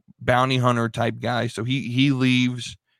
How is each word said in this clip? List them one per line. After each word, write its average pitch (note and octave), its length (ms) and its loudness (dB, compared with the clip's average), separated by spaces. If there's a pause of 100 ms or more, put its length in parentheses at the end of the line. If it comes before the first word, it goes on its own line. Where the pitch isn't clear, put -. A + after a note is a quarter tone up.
(200)
bounty B2+ 360 2
hunter A#2+ 320 2
type A#2 320 -4
guy. A#2 260 -2
So A2 160 -6
he, C3 200 -2
he C3 280 2
leaves, B2+ 680 0 (240)